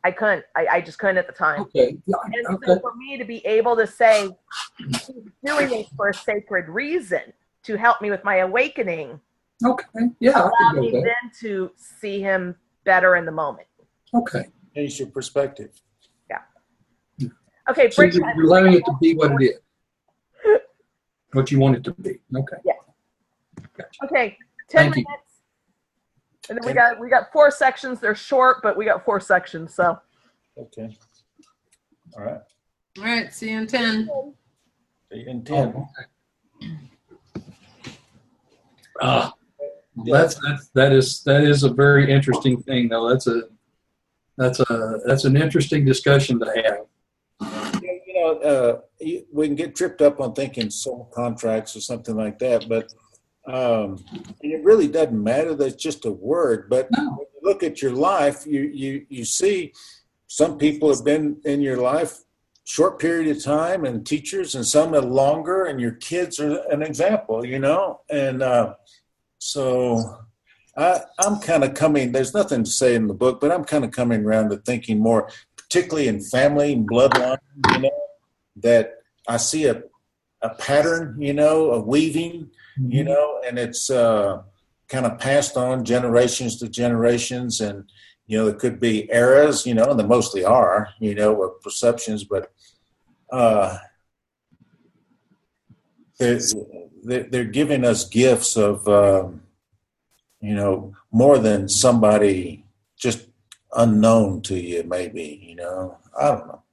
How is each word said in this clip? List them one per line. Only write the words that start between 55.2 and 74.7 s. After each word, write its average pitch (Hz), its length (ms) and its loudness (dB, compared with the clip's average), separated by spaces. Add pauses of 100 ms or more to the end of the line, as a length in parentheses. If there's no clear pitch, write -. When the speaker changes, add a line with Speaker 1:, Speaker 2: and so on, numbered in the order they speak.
Speaker 3:
matter. 147 320 -2
That's 139 200 -2
just - 300 -8
a 110 60 -4
word. 123 580 -2
But 127 220 0
Speaker 2:
No. 294 200 -2
Speaker 3:
when - 80 -12 (140)
you - 80 -20
look 196 220 0
at - 180 -6
your 131 120 -2
life, 143 520 0
you, 143 180 -4
you, 143 460 -8
you 123 160 -10
see 185 480 -2 (540)
some 151 300 0
people 151 360 0
have 117 120 -4
been 147 400 0
in 143 160 -2
your 131 160 -2
life 135 420 -2 (460)
short 185 340 0
period 160 360 -2
of 147 80 -12
time 160 420 -2
and 117 200 -6
teachers, 165 480 -6
and 123 140 -6
some 160 260 2
are 147 80 4
longer, 151 640 0
and 143 160 -6
your 117 120 -4
kids 175 460 -6
are 151 200 -2 (100)
an 151 140 -2
example, 151 640 -2
you 127 140 -8
know? 165 420 -2 (100)
And, 135 320 -2
uh, 120 320 2 (640)
so 123 800 -2 (580)
I, 175 240 2 (200)
I'm 208 200 0
kinda 147 320 0
coming, 143 400 0
there's 131 220 -2
nothing 127 320 0
to - 40 -8
say 127 260 2
in 110 120 0
the 98 60 -4
book, 123 260 0
but 147 120 0
I'm 175 120 -2
kinda 147 240 -2
coming 117 380 -2
around 110 240 2
to 101 80 -4
thinking 113 420 -4